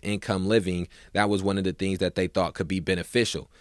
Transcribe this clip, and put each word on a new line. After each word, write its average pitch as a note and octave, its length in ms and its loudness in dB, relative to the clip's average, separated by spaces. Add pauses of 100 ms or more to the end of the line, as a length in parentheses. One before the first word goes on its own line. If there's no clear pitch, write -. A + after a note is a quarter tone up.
income G2 420 -2
living, F2+ 400 2 (280)
that G#2 140 4
was G2+ 140 2
one G2 160 0
of F#2+ 60 -2
the F#2 80 0
things F#2+ 260 -2
that F2+ 160 0
they F#2 140 0
thought F2 260 0
could F2 140 -4
be F#2+ 100 -2
beneficial. F2+ 720 -2 (100)